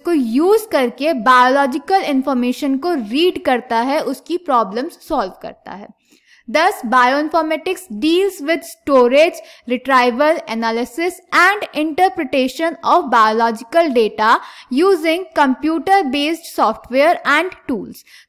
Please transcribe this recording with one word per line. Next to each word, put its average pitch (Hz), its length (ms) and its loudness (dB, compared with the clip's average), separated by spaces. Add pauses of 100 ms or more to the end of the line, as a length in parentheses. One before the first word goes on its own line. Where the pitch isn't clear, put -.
को 349 60 -2
यूज़ 330 600 2
करके 277 420 -2
बायोलॉजिकल 262 880 2
इन्फॉर्मेशन 269 760 -2
को 349 160 -2
रीड 302 520 -2
करता 240 340 -2
है, 277 200 -2
उसकी 285 380 -6
प्रॉब्लम्स 247 680 -4
सॉल्व 226 340 -4
करता - 300 -18
है। 196 160 -16 (600)
Thus, 302 320 0 (120)
bioinformatics 311 920 0 (160)
deals 359 480 0
with 330 220 -2
storage, 277 680 2 (280)
retrieval, 254 760 0 (160)
analysis 240 680 -4 (120)
and 381 300 2 (200)
interpretation 320 1000 0
of 302 260 2
biological 233 840 2
data 220 380 2 (480)
using 339 440 2 (140)
computer-based 294 1160 0
software 269 600 0 (220)
and 359 180 -2 (140)
tools। 202 340 -8 (260)